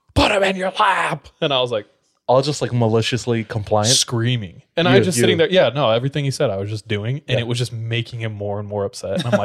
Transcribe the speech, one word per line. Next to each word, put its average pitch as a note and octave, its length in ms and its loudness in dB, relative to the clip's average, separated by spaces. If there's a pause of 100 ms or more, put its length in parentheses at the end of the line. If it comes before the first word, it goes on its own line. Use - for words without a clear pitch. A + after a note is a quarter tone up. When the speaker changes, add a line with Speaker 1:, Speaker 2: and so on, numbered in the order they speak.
(140)
Speaker 1:
Put F#3+ 160 4
'em G3+ 120 2
in G3 140 2
your F#3 220 -4
lap." E3+ 500 0 (120)
And D3 140 0
I B2+ 80 2
was A#2+ 100 -2
like, G#2+ 140 -4 (400)
Speaker 2:
All B2+ 160 4
just, C#3 180 -2
like, A#2+ 140 -2
maliciously A2+ 720 2
compliant? G#2+ 520 0
Speaker 1:
Screaming. A#2 640 -2 (160)
And E3+ 100 2
I C3 60 4
Speaker 2:
You, A#2+ 60 8
Speaker 1:
was A2+ 80 4
just D#3 120 -2
sitting A#2+ 220 4
Speaker 2:
you. D#3 60 6
Speaker 1:
there. - 40 -2
Yeah, E3+ 200 4
no, C3 200 0
everything C3+ 360 0
he C3+ 40 -2
said, C3 200 -2
I G2 80 -4
was G2 100 -4
just G#2+ 180 -8
doing. A2 420 -4
And A#2 100 0
Speaker 2:
Yeah. - 0 -
Speaker 1:
it A#2 80 -4
was A#2+ 100 -4
just A#2+ 160 -4
making A#2 480 -6
him A2+ 140 -6
more G2+ 260 -6
and G#2 80 -10
more G2+ 160 -4
upset. - 400 -6
And A#2+ 100 0
I'm - 100 4